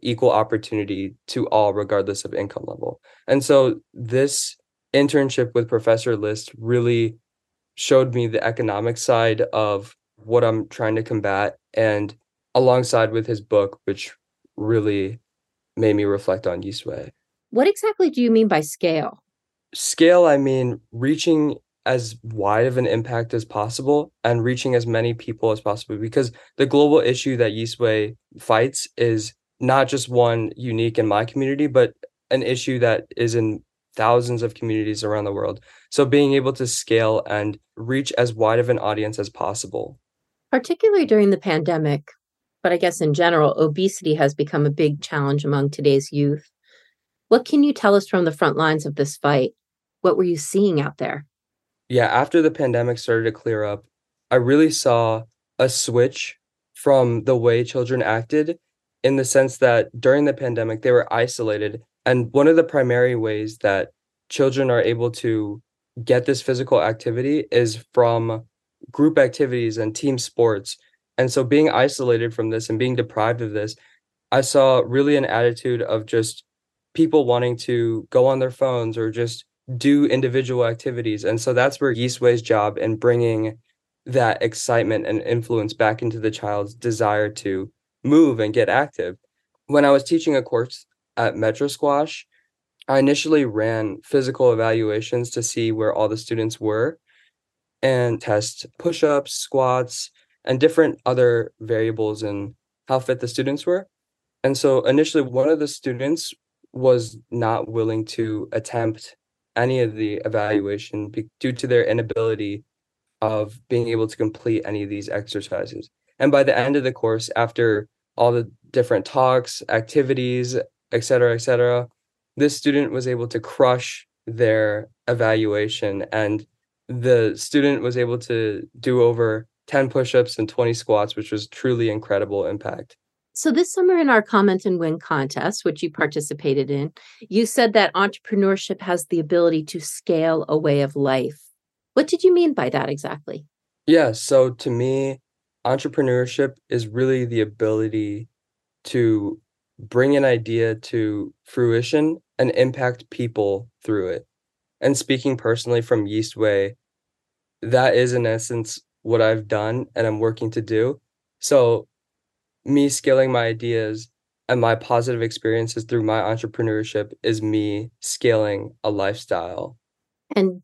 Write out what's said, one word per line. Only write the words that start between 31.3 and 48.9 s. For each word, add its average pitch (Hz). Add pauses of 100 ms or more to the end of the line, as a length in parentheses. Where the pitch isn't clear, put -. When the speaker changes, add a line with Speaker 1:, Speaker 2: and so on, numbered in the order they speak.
Speaker 1:
but 123 (380)
an 135
issue 127
that 117 (120)
is 117
in 110 (320)
thousands 120
of 113
communities 107
around 104
the 101
world. 101 (300)
So 143
being 139
able 135
to 127
scale 110
and 104 (180)
reach 127
as 120
wide 110
of 120
an 123
audience 107
as 101
possible. - (520)
Speaker 2:
Particularly 339
during 208
the 190
pandemic, 156 (540)
but 180
I 175
guess 175
in 151
general, 165
obesity 160
has 147
become 147
a 147
big 147
challenge 147
among 143
today's 139
youth. 147 (800)
What 247
can 285
you 285
tell 202
us 196
from 180
the 160
front 151
lines 156
of 143